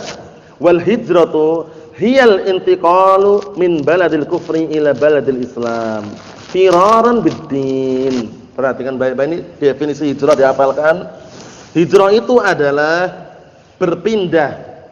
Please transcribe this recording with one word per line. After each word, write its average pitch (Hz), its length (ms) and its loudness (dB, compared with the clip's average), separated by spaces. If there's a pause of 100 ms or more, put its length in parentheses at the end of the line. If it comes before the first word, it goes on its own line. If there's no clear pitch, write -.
(640)
wal 175 160 4
hijratu 165 880 0 (320)
hiyal 220 480 4
intiqalu 190 1120 2
min 170 240 0
baladil 156 480 0
kufri 160 480 -4
ila 147 160 2
baladil 131 480 0
Islam. 117 640 -6 (480)
Firaran 202 720 4
bid 143 80 -2 (160)
din. 131 800 -4 (240)
Perhatikan 127 400 -4
baik-baik, 127 320 -2
ini 165 120 -4 (200)
definisi 143 560 -2
hijrah, 139 240 0
dihafalkan. 135 720 0 (640)
Hijrah 196 400 4
itu 233 240 2
adalah 160 720 0 (720)
berpindah 170 720 -2 (380)